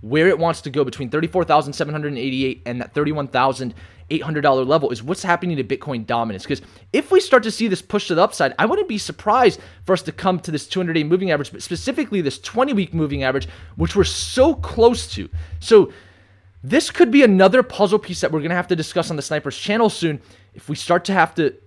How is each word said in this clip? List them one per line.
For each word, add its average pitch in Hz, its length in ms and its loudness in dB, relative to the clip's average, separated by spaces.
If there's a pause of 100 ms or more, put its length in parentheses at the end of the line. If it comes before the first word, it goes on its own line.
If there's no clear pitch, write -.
where 151 260 2
it 175 100 4
wants 165 240 -2
to 151 80 -10
go 139 140 0
between 127 260 -6
thirty-four 165 360 -2
thousand 147 280 2
seven 151 200 -6
hundred 147 160 -6
and 139 80 -8
eighty-eight 131 480 -4
and 120 160 -8
that - 120 -12
thirty-one 147 340 -2
thousand 127 460 -2 (360)
eight 160 120 -2
hundred 151 200 -4
dollar 131 240 2
level 135 260 2
is 113 100 -8
what's 151 220 -6
happening 175 320 -2
to 135 80 -4
Bitcoin 127 420 -6
dominance. 113 400 -4
'Cause - 160 -6 (300)
if - 180 0
we 370 120 6
start 254 220 4
to 226 60 -2
see 220 200 -2
this 180 120 -2
push - 280 -4
to 175 60 2
the 160 60 4
upside, 147 380 0
I 170 60 4
wouldn't 370 240 0
be 214 80 -4
surprised 220 640 0 (240)
for 190 80 2
us 175 100 0
to 160 80 -8
come 185 300 -2
to 170 100 -10
this 147 160 -6
two - 120 -4
hundred-day 165 260 -2
moving 180 260 0
average, 147 200 -2
but - 120 -16
specifically 220 560 -4
this 143 180 -2
twenty-week 233 560 -2
moving 143 300 -2
average, 131 240 -2 (300)
which 160 180 -2
we're 196 80 6
so - 520 2
close - 600 2
to. - 140 -10 (320)
So 208 320 6 (680)
this 208 300 0
could 349 180 4
be 277 140 6
another 196 400 6
puzzle 208 340 2
piece 185 240 -6
that - 100 0
we're 156 100 -2
gonna 165 140 -4
have 175 120 -4
to 185 80 0
discuss 160 340 -4
on 165 60 -6
the 147 60 -6
Snipers 147 360 -6
channel 214 320 2
soon 156 320 -4 (320)
if - 140 -20
we 151 80 -6
start 175 300 0
to 196 80 -2
have 175 220 4
to 151 180 0 (140)